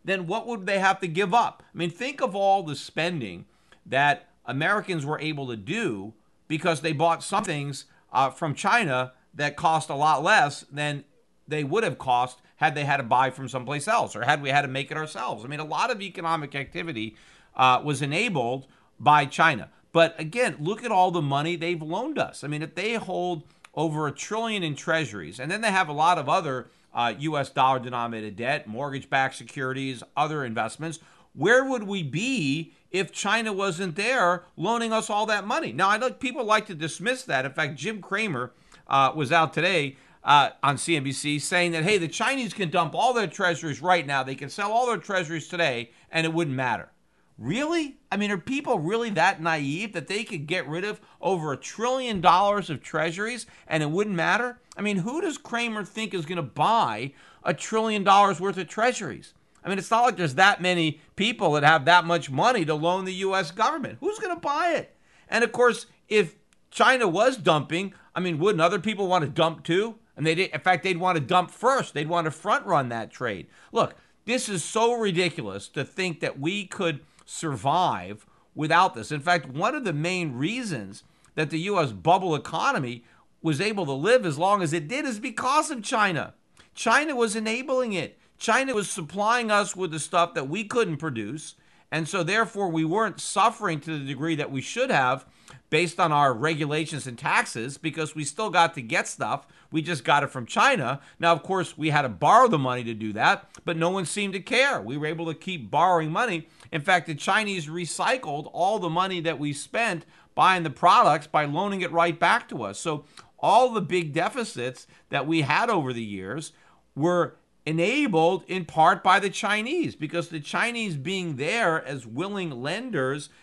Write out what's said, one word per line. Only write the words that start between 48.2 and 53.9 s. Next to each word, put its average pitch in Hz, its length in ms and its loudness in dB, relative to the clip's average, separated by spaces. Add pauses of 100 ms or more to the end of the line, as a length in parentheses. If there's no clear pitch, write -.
are 202 60 -2
people 254 440 -2
really 226 300 -2
that 175 300 2
naive 160 540 -2
that 160 140 -8
they 214 160 -4
could 165 220 -10
get 160 220 -4
rid 165 160 -4
of 208 160 -8 (220)
over 160 320 0
a - 20 -10
trillion 240 640 -4
dollars 185 480 4
of 151 140 -6
treasuries 175 640 -4 (200)
and 156 160 0
it 147 80 0